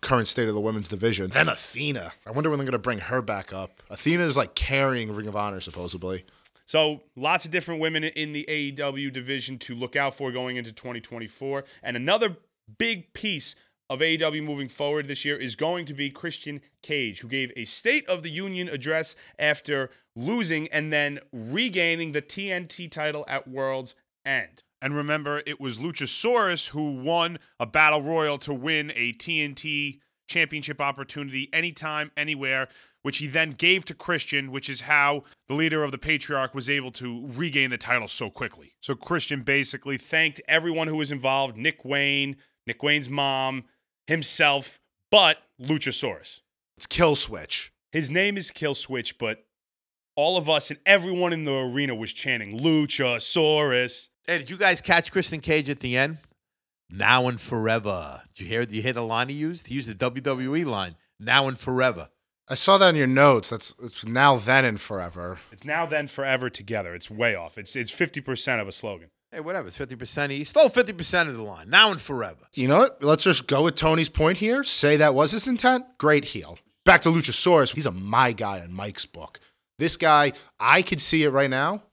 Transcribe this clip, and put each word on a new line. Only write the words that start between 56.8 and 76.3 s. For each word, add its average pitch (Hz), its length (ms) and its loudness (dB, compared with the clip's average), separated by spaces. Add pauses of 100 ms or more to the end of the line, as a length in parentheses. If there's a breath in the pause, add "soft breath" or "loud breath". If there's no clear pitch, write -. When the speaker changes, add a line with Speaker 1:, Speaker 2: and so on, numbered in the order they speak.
Speaker 3:
"Now 117 360 6
and 120 140 -2
forever." 104 840 -2 (120)
Did - 80 -16
you 87 60 -12
hear, 113 120 -2
did 117 120 -6
you 107 100 -4
hear 127 100 0
the 120 100 -4
line 117 260 -2
he 143 60 -8
used? 156 340 -6
He 123 60 -8
used 127 140 -6
the 110 60 -8
W 123 260 -2
W 131 340 -2
E 165 100 0
line, 98 320 -4 (220)
"Now 131 300 4
and 131 100 -6
forever." 127 500 0 (400)
Speaker 1:
I 131 60 -4
saw 190 240 6
that 190 120 10
in 160 60 4
your 139 100 4
notes. 131 440 6
That's, - 320 -4
it's 117 220 -12
"now, 127 320 6
then, 127 280 4
and 107 160 0
forever." 90 580 -8 (120)
Speaker 2:
It's 107 140 -20
"now, 160 220 -2
then, 147 220 -2
forever 131 420 -2
together." 98 440 -6
It's 90 160 -12
way 110 240 0
off. 85 220 -10
It's, 104 180 -12
it's 123 160 -6
fifty 156 300 -4
percent 127 400 -2
of 98 80 -6
a 95 40 -10
slogan. 92 360 -10 (240)
Speaker 3:
Hey, 160 80 -10
whatever. 160 260 -6
It's - 120 -14
fifty 127 180 -8
percent. 139 340 -4
He 139 140 -6
stole 285 240 6
fifty 220 240 2
percent 170 380 0
of 123 60 -8
the 113 60 -10
line. 101 280 -12
"Now 208 200 8
and 170 100 -4
forever." 117 520 -8
Speaker 1:
You 127 160 0
know 151 120 8
what? 254 220 4
Let's 151 220 6
just - 240 2
go 139 140 4
with 165 120 2
Tony's 160 360 2
point 165 280 2
here. 240 240 0
Say 147 360 4
that 147 160 6
was 147 180 4
his 220 160 -2
intent. 254 360 4 (140)
Great 151 280 4
heel. 85 320 -10 (260)